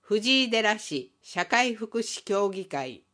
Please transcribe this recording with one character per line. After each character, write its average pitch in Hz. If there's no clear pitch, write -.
藤 254
井 233
寺 214
市 135
社 -
会 240
福 220
祉 -
協 202
議 190
会。 131